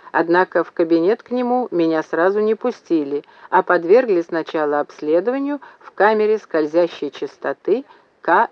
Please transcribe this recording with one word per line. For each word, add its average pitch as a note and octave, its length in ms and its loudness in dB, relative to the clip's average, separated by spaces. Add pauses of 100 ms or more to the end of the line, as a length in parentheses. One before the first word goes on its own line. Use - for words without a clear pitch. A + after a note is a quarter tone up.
(120)
Однако E3+ 520 0
в - 80 -8
кабинет E3+ 520 0
к - 80 -12
нему B3 400 -2
меня D#3+ 320 0
сразу F#3 360 0
не G#3+ 140 0
пустили, D3 720 -4 (260)
а F3+ 140 2
подвергли F3+ 580 2
сначала D#3 580 -4
обследованию A#3 800 -2 (200)
в - 100 -20
камере G#3+ 480 2
скользящей D#3+ 720 -2
частоты D#3+ 760 -6 (380)
К F3+ 300 2